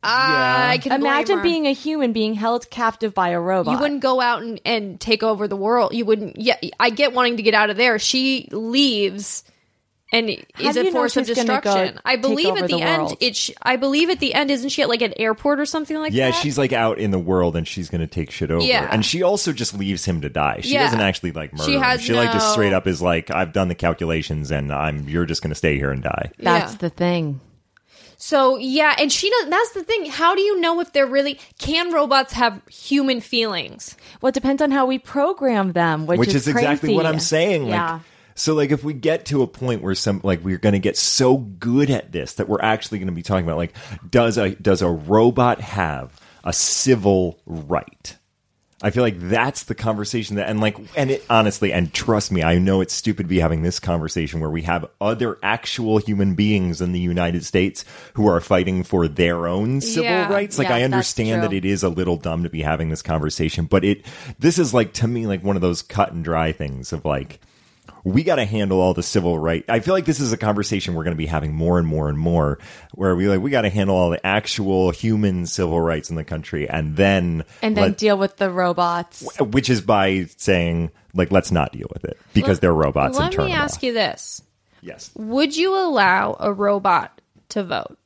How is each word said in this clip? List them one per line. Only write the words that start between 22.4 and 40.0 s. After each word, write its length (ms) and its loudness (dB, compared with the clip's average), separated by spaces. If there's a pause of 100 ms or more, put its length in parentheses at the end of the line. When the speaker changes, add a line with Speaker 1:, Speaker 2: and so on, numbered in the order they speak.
Speaker 1:
no 60 4
Speaker 2:
straight 220 2
up 120 0
is 160 -2
like, 320 0
"I've 180 -2
done 140 2
the 80 -2
calculations 760 -2
and 200 -2
I'm, 360 -4
you're 180 0
just 160 -4
gonna 140 -4
stay 220 0
here 120 -2
and 120 -4
die." 360 -4
Speaker 3:
That's 360 0
Speaker 1:
Yeah. 40 -18
Speaker 3:
the 120 -4
thing. 500 -2 (760)
Speaker 1:
So, 400 2
yeah, 420 2
and 140 2
she 180 0
does, 200 2
that's 220 0
the 100 -8
thing. 240 -4
How 300 2
do 60 2
you 180 2
know 200 2
if 120 -6
they're 140 4
really, 340 0 (180)
can 340 -2
robots 420 2
have 260 0 (100)
human 500 0
feelings? 760 -6 (240)
Speaker 3:
Well, 80 2
it 60 0
depends 280 0
on 80 2
how 160 4
we 140 0
program 720 0
them, 340 0
which 140 2
Speaker 2:
Which 80 4
Speaker 3:
is 80 2
Speaker 2:
is 120 0
exactly 460 2
what 80 2
Speaker 3:
crazy. 120 0
Speaker 2:
I'm 60 -2
saying. 440 2
Like, 80 -2
Speaker 3:
Yeah. 260 -2 (380)
Speaker 2:
so, 180 0
like, 160 2
if 120 0
we 120 -6
get 320 0
to 160 2
a 40 4
point 360 -4
where 120 0
some, 300 -2